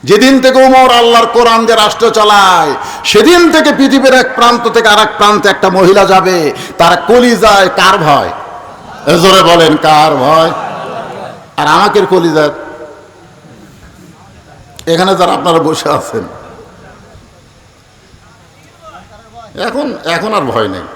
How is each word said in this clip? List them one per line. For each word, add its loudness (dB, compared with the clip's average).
যেদিন 2
থেকে 4
উমর 4
আল্লাহর 2
কোরআন 0
দিয়ে 2
রাষ্ট্র 0
চালায়, 2
সেদিন 2
থেকে 0
পৃথিবীর 2
এক 2
প্রান্ত 0
থেকে 0
আর 2
এক 0
প্রান্তে 0
একটা 0
মহিলা 2
যাবে, 0
তার 2
কলিজায় 2
কার 0
ভয়? 0
এ 2
জোরে 4
বলেন, 2
কার 2
ভয়? 2
আর -2
আমাকে 0
কলিজার, 0
এখানে 0
যারা 0
আপনারা -2
বসে -4
আছেন, -6
এখন, -8
এখন -6
আর -2
ভয় -4
নেই। -10